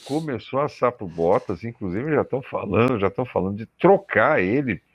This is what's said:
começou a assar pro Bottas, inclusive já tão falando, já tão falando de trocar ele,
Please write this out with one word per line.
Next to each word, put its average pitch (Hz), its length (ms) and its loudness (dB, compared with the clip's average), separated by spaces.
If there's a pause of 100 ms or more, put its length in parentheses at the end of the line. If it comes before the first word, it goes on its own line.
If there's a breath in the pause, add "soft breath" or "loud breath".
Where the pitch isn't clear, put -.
começou 135 560 -4
a 143 40 0
assar 135 280 0
pro 110 140 -10
Bottas, 85 580 0
inclusive 113 500 -4
já 113 100 2
tão 131 180 -6
falando, 104 560 0
já 95 120 2
tão 127 160 -4
falando 98 320 -2
de 110 80 -10
trocar 156 760 2
ele, 113 380 0 (140)